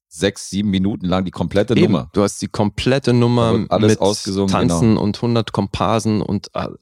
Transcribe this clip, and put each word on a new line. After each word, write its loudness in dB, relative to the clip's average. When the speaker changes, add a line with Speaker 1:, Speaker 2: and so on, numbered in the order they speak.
Speaker 1:
sechs, -4
sieben -2
Minuten -2
lang 0
die -6
komplette 0
Speaker 2:
Eben, 4
Speaker 1:
Nummer. -4
Speaker 2:
du 2
hast -2
die -6
komplette 0
Nummer 2
Speaker 1:
Da 2
wird -4
alles 4
Speaker 2:
mit -2
Speaker 1:
ausgesungen, 0
Speaker 2:
Tanzen 2
Speaker 1:
genau. 4
Speaker 2:
und -2
hundert -2
Komparsen 0
und -6
a-, -6